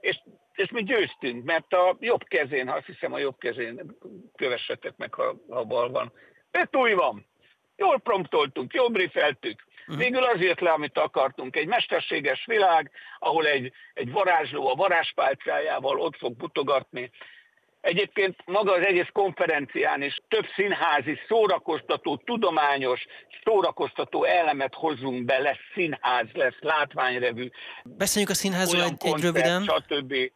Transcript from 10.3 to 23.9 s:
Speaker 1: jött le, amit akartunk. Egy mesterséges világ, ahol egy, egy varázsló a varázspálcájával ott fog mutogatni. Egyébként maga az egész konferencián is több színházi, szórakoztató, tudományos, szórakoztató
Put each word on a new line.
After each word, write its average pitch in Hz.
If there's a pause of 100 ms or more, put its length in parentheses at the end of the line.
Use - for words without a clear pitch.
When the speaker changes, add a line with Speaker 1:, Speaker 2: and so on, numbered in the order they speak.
Speaker 1:
jött 175
le, 175
amit 151
akartunk. 135
Egy 151
mesterséges 160
világ, 185 (280)
ahol 156
egy, 135 (220)
egy 127
varázsló 156
a 131
varázspálcájával 147
ott 165
fog 120
mutogatni. 139 (680)
Egyébként 190 (100)
maga 196
az 180
egész 180
konferencián 151
is 139
több 214 (100)
színházi, 156 (100)
szórakoztató, 170
tudományos, 147 (380)
szórakoztató 160